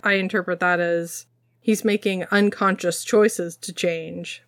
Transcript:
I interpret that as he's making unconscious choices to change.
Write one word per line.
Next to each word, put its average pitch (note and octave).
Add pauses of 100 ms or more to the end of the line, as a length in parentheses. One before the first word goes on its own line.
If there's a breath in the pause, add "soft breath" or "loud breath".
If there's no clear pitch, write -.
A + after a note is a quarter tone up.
I G3+
interpret F#3
that F3+
as E3+ (340)
he's A3
making G3+
unconscious G3
choices G#3
to -
change. E3+